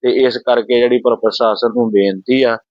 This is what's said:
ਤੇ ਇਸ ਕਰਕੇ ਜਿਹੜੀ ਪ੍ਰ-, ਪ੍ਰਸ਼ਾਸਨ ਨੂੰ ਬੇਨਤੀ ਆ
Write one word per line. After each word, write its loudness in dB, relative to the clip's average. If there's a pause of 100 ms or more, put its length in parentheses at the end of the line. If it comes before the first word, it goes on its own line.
ਤੇ 2 (140)
ਇਸ 0
ਕਰਕੇ 0
ਜਿਹੜੀ 2
ਪ੍ਰ-, 0
ਪ੍ਰਸ਼ਾਸਨ -2
ਨੂੰ 0
ਬੇਨਤੀ 0
ਆ 0 (140)